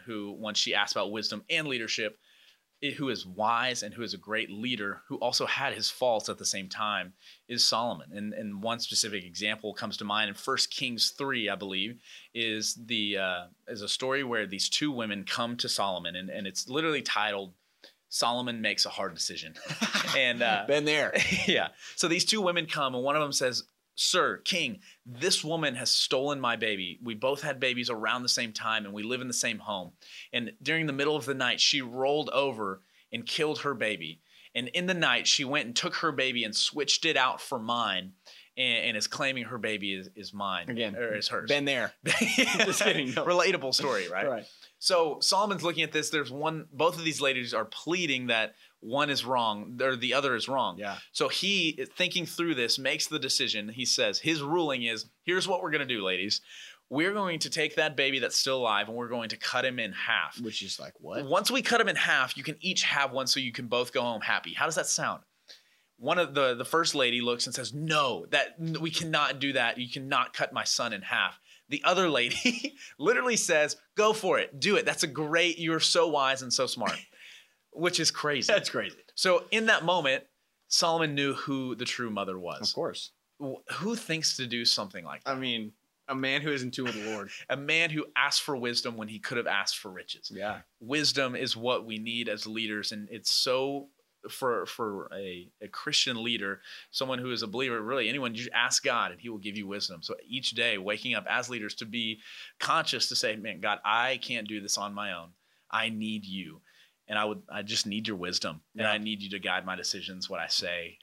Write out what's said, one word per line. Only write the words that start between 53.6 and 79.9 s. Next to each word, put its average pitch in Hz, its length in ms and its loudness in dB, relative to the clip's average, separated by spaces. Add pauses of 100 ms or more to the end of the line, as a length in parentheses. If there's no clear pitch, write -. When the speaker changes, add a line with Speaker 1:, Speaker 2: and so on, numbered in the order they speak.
Speaker 1:
He 120 160 -4
says, 110 340 2
his 156 220 0
ruling 143 420 0
is, 113 220 -2 (180)
"Here's 180 240 0
what 185 160 0
we're 160 80 -2
gonna 147 140 2
do, 117 180 -2
ladies. 92 380 0 (480)
We're 165 240 2
going 185 260 0
to 147 100 -2
take 156 280 0
that 156 180 2
baby 135 240 2
that's - 160 0
still 135 220 2
alive, 107 320 2
and 113 80 -6
we're 120 100 -4
going 113 220 -4
to 113 80 -8
cut 123 260 -2
him 127 160 0
in 104 140 -2
half." 95 480 -2
Speaker 2:
Which 110 200 -6
is 95 200 -8
like, 69 180 -12
what? 107 260 -8
Speaker 1:
"Once 180 240 2
we 254 120 2
cut 233 180 4
him 208 80 4
in 170 80 2
half, 143 400 2
you 135 80 -10
can 147 160 -6
each 180 240 0
have 139 300 2
one 131 140 0
so 139 120 2
you 123 140 -4
can 127 140 -6
both 120 260 0
go 131 80 2
home 117 180 0
happy." 98 340 0
How 143 120 0
does 160 100 0
that 156 120 0
sound? 120 340 0 (760)
One 156 220 2
of 143 140 2
the, 135 220 4
the 120 100 -4
first 165 280 2
lady 120 280 4
looks 120 240 0
and 123 100 -6
says, 120 180 -4
"No, 147 580 2
that, 139 280 2
n-, 160 220 -4
we 165 100 -2
cannot 147 480 0
do 139 140 0
that. 117 240 2
You 123 120 -6
cannot 135 440 0
cut - 180 -2
my 110 140 0
son 120 260 0
in 98 120 -6
half." 104 360 0 (300)
The 190 160 -2
other 180 240 6
lady 143 640 2 (120)
<laughs> - 120 -20
literally 240 380 2
says, 151 400 4 (180)
"Go 214 160 6
for 185 280 2
it. - 200 -4
Do 185 160 4
it. 143 100 4
That's 147 180 0
a 165 40 0
great, 160 520 2
you're 160 200 2
so 170 300 6
wise 135 320 4
and 123 120 -2
so 131 140 2
smart," 101 300 -2 (360)
Speaker 2:
<laughs> - 380 -20
Speaker 1:
which 170 280 0
is 156 120 4
crazy. 147 400 0
Speaker 2:
That's 196 180 4
crazy. 104 280 -4 (180)
Speaker 1:
So 180 360 4
in 220 160 2
that 175 180 6
moment, 165 380 4 (440)